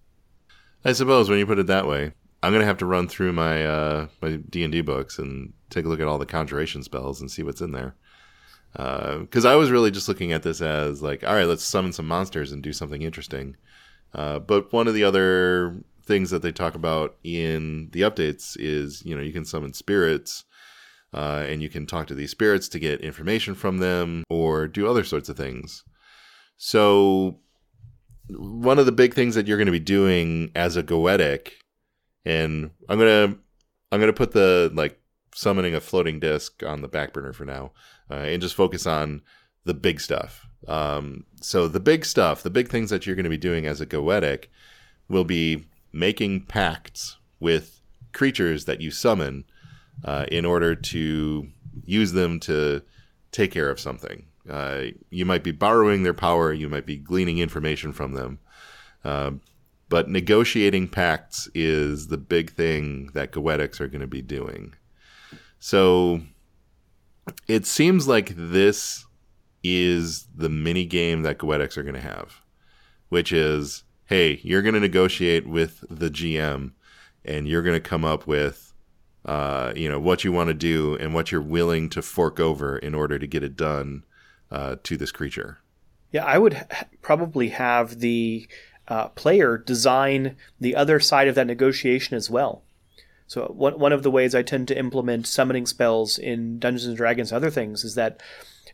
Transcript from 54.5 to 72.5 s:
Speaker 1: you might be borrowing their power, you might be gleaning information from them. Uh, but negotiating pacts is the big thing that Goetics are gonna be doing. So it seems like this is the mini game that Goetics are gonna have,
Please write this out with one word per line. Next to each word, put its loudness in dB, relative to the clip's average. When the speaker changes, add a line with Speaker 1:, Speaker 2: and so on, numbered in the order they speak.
Speaker 1:
you -4
might 0
be -4
borrowing 4
their 2
power, 2
you -6
might -6
be -6
gleaning -2
information -4
from -8
them. -8
Uh, -4
but 2
negotiating 4
pacts -2
is 0
the -4
big -2
thing -2
that -4
Goetics -2
are -6
gonna -10
be -10
doing. -10
So 4
it 0
seems 4
like 2
this 2
is 0
the -4
mini -2
game 0
that -4
Goetics -2
are -6
gonna -10
have, -14